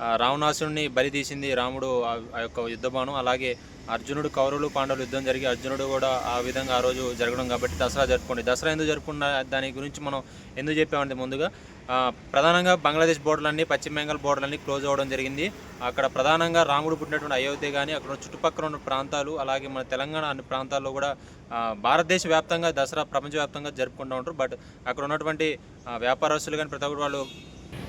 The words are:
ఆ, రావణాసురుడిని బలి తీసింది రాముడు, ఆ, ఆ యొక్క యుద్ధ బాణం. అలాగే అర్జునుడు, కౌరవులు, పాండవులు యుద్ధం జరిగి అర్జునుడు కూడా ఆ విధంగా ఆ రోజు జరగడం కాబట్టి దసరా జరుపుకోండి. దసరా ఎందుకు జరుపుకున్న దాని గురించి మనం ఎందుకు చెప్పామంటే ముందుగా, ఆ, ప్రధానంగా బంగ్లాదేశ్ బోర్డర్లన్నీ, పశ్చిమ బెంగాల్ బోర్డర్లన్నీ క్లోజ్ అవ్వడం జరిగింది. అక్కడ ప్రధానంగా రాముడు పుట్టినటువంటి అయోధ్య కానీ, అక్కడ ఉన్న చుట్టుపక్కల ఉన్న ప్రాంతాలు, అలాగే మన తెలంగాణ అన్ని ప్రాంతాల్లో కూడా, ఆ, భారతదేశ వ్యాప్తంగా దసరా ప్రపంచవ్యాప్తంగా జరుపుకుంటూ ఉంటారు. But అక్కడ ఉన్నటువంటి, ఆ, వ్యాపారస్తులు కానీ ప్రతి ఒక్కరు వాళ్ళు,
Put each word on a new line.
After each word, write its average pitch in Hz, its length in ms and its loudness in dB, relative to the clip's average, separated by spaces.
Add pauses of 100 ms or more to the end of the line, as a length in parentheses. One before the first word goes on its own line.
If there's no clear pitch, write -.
ఆ, 117 140 2
రావణాసురుడిని 151 720 2
బలి 131 220 2
తీసింది 139 440 -2
రాముడు, 127 500 0
ఆ, 117 160 -2 (160)
ఆ 117 40 -4
యొక్క 117 200 -6
యుద్ధ 117 280 -4
బాణం. 131 260 -2
అలాగే 127 440 0 (340)
అర్జునుడు, 143 360 -2
కౌరవులు, 143 400 2
పాండవులు 135 340 0
యుద్ధం 131 220 -4
జరిగి 131 220 0
అర్జునుడు 131 380 -2
కూడా 135 420 2
ఆ 123 120 0
విధంగా 127 380 0
ఆ 123 40 6
రోజు 127 360 0
జరగడం 123 320 0
కాబట్టి 123 340 0
దసరా 127 240 2
జరుపుకోండి. 123 400 0
దసరా 123 260 2
ఎందుకు 156 160 0
జరుపుకున్న 147 540 0
దాని 135 300 -2
గురించి 135 300 -8
మనం 139 220 -4 (340)
ఎందుకు 151 220 0
చెప్పామంటే 143 360 2
ముందుగా, 135 340 -2 (420)
ఆ, 127 200 2 (220)
ప్రధానంగా 175 420 6
బంగ్లాదేశ్ 156 440 4
బోర్డర్లన్నీ, 151 440 2
పశ్చిమ 151 320 0
బెంగాల్ 151 220 -2
బోర్డర్లన్నీ 139 400 0
క్లోజ్ 139 280 -2
అవ్వడం 139 240 2
జరిగింది. 135 420 -2 (320)
అక్కడ 123 220 2
ప్రధానంగా 165 580 4
రాముడు 151 320 2
పుట్టినటువంటి 147 400 -2
అయోధ్య 139 360 0
కానీ, 143 220 0
అక్కడ 135 160 -6
ఉన్న 135 140 -8
చుట్టుపక్కల 156 420 -2
ఉన్న 151 100 -4
ప్రాంతాలు, 139 640 -2
అలాగే 135 280 -2
మన 135 140 -6
తెలంగాణ 143 440 -2
అన్ని 139 180 -4
ప్రాంతాల్లో 135 480 -4
కూడా, 139 240 -2 (380)
ఆ, 117 260 0
భారతదేశ 160 480 4
వ్యాప్తంగా 165 500 2
దసరా 139 260 0
ప్రపంచవ్యాప్తంగా 143 640 -4
జరుపుకుంటూ 131 460 -6
ఉంటారు. 131 200 -6
But 131 240 -2 (280)
అక్కడ 131 160 -2
ఉన్నటువంటి, 151 560 0 (300)
ఆ, 120 80 -4
వ్యాపారస్తులు 151 600 2
కానీ 151 120 -4
ప్రతి 143 160 -6
ఒక్కరు 143 160 -2
వాళ్ళు, 139 520 -4 (360)